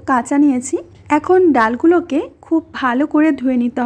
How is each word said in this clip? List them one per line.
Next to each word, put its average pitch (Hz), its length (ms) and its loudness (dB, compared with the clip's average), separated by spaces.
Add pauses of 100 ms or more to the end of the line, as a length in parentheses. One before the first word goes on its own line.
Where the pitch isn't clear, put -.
কাঁচা 262 380 -2
নিয়েছি। 262 320 -2 (400)
এখন 359 220 2 (180)
ডালগুলোকে 277 640 0 (260)
খুব 320 160 -2 (180)
ভালো 254 320 -2
করে 302 160 2 (120)
ধুয়ে 254 220 -2
নিতে 247 240 -4